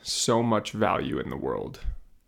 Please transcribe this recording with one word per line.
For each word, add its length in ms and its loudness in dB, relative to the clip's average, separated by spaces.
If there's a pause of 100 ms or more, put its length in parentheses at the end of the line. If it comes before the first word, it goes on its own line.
so 400 2
much 300 2
value 440 2
in 140 -4
the 60 -6
world. 420 -4 (480)